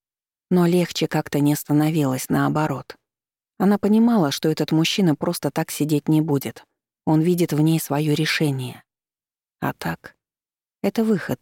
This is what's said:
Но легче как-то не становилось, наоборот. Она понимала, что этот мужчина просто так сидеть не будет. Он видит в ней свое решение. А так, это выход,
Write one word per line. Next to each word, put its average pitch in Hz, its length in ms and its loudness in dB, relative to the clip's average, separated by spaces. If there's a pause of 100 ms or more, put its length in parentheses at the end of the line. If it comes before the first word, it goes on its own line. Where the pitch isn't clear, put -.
(500)
Но 180 160 4
легче 170 420 0
как-то 151 320 -4
не 147 160 2
становилось, 147 720 0
наоборот. 143 680 -2 (600)
Она 196 200 2
понимала, 214 540 4
что - 180 -2
этот 156 220 -2
мужчина 160 440 2
просто 170 360 -4
так - 200 -4
сидеть 151 360 -2
не 156 140 4
будет. 143 420 -4 (420)
Он 156 160 2
видит 175 300 2
в 147 80 0
ней 160 200 4
свое 147 340 -2
решение. 143 680 -2 (760)
А - 140 -6
так, - 420 -10 (680)
это 202 220 -2
выход, 208 380 -2